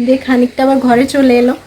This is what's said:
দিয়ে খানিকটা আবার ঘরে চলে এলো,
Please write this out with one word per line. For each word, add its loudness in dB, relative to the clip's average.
দিয়ে 2
খানিকটা -2
আবার 0
ঘরে 0
চলে 0
এলো, 0